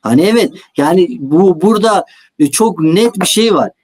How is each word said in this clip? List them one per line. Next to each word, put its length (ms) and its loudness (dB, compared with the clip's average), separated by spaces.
Hani 200 0
evet, 320 0
yani 420 0
bu, 420 0
burada, 440 0
e, 120 2
çok 280 -2
net 400 0
bir 60 -2
şey 280 0
var. 180 -2